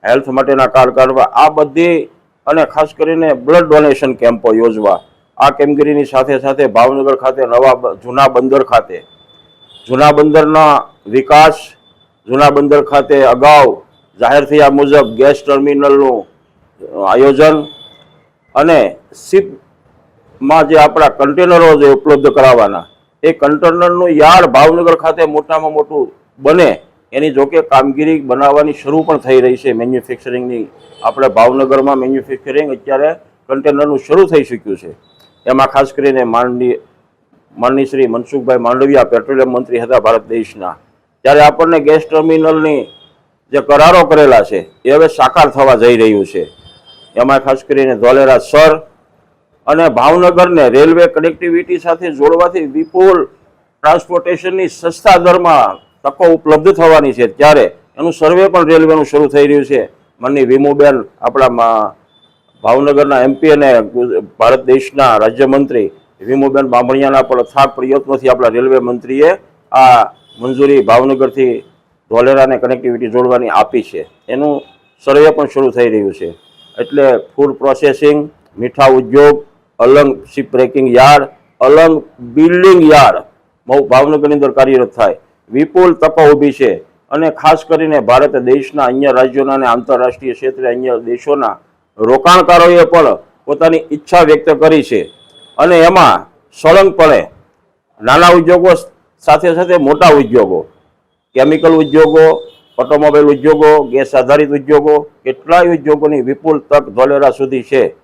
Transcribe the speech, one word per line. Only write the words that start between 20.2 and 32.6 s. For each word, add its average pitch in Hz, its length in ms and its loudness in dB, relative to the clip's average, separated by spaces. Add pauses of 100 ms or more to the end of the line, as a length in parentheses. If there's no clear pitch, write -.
જે 156 100 2
આપણા 151 300 2
કન્ટેનરો 160 720 2
જે 143 120 4
ઉપલબ્ધ 139 380 2
કરાવવાના, 117 560 2 (380)
એ 160 80 2
કન્ટેનરનું 175 800 -2
યાર્ડ 165 380 4
ભાવનગર 160 480 2
ખાતે 160 300 -2
મોટામાં 151 480 -4
મોટું 147 380 -4 (280)
બને, 143 420 0 (320)
એની 147 160 -2
જો 135 160 0
કે 160 160 -2
કામગીરી 139 600 -2
બનાવવાની 139 520 -2
શરૂ 147 300 -6
પણ 160 140 -2
થઈ 131 240 0
રહી 127 160 0
છે. 127 160 -6
મેન્યુફેક્ચરિંગની, 123 920 -8 (360)
આપણે 131 240 -2
ભાવનગરમાં 135 680 0
મેન્યુફેક્ચરિંગ 135 760 -6